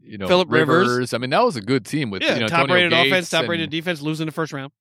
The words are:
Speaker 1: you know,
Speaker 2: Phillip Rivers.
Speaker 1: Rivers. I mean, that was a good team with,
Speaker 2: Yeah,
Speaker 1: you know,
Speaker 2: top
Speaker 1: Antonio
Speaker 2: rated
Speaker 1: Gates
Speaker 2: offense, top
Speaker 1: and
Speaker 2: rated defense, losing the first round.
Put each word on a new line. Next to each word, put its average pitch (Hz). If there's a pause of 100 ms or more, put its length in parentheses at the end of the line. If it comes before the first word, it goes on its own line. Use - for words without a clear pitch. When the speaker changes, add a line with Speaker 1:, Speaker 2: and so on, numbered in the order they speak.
Speaker 1:
you 107
know, 98
Speaker 2:
Phillip 180
Rivers. 160
Speaker 1:
Rivers. 123
I 117
mean, 127
that 180
was 233
a 110
good 120
team 139
with, 95
Speaker 2:
Yeah, 302
Speaker 1:
you 143
know, 113
Speaker 2:
top 165
Speaker 1:
Antonio 175 (100)
Speaker 2:
rated 170
Speaker 1:
Gates 135
Speaker 2:
offense, 180
top 165
Speaker 1:
and 165
Speaker 2:
rated 165
defense, 160
losing 156
the 156
first 160
round. 139 (100)